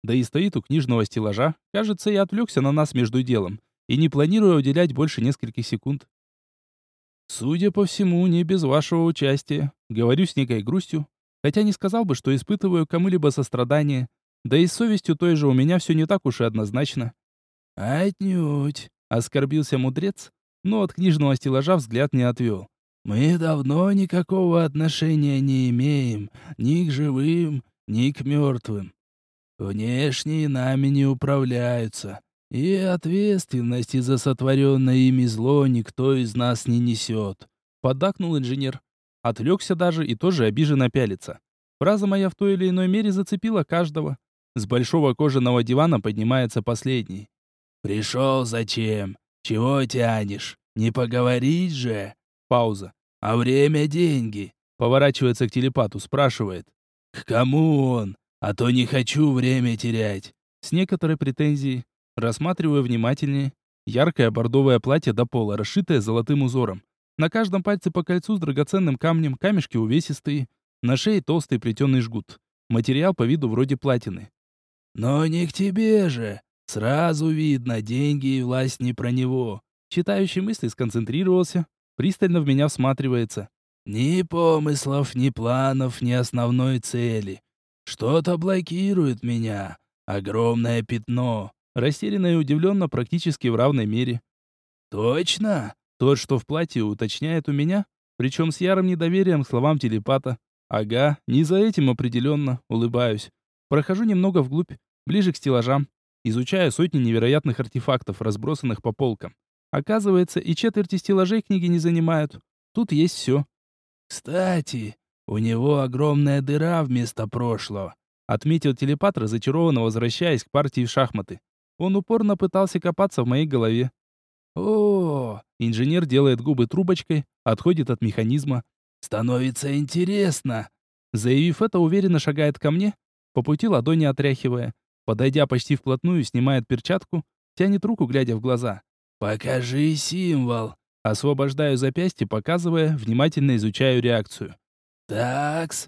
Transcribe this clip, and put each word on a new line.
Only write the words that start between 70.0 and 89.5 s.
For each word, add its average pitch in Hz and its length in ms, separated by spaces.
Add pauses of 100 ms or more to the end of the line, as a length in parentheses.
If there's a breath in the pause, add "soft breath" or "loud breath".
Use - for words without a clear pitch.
На 123 140
шее 208 240
толстый 147 360
плетеный 127 440
жгут. 113 380 (300)
Материал 131 440
по 123 100
виду 135 240
вроде 131 300
платины. 110 520 (640)
«Но 139 300
не 170 220
к 143 60
тебе 202 560
же. 113 320 (260)
Сразу 151 640
видно, 135 520
деньги 135 460
и 135 160
власть 127 360
не 123 140
про 123 180
него». 127 500 (280)
Читающий 190 520
мысли 202 280
сконцентрировался, 160 1000 (280)
пристально 185 460
в 147 60
меня 139 200
всматривается. 127 800 (360)
«Ни 131 360
помыслов, 151 960
ни 127 140
планов, 131 720
ни 123 100
основной 123 680
цели. 110 600 (440)
Что-то 160 520
блокирует 180 840
меня. 110 540 (280)